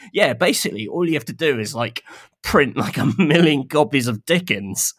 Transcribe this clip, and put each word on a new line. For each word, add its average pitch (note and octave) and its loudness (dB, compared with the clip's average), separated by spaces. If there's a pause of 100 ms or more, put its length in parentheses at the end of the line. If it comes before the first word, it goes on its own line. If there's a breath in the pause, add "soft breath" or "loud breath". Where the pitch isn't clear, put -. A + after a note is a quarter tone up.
(140 loud breath)
"Yeah, E3+ 2
basically A2+ -2
all F3 -4
you D#3 0
have C3+ -6
to A#2 -10
do C#3 0
is, G#2+ -6
like, A#2 -6 (380 loud breath)
print, C#3+ 0
like, A2 -4
a B2+ 0 (120)
million D#3 4
copies C#3 2
of A2 -4
Dickens G#2+ -2